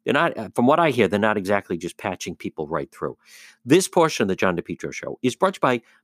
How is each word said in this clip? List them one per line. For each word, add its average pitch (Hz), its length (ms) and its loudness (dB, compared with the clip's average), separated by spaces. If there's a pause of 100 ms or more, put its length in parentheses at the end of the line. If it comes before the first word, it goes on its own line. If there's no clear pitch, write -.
they're - 100 0
not, 156 240 0
uh, 107 160 -8
from 123 140 2
what 156 140 4
I 165 80 4
hear, 117 180 4
they're 104 100 0
not 107 200 2
exactly 98 400 -2
just 85 180 -10
patching 92 400 -8
people 80 320 -8
right 73 240 -6
through. - 260 -8 (460)
This 165 240 4
portion 160 360 2
of 104 40 2
the 95 80 -2
John 90 220 0
DePetro 80 340 -8
Show - 300 -10
is 123 160 0
brought 190 160 0
to - 60 -18
you - 20 -20
by 123 200 2 (220)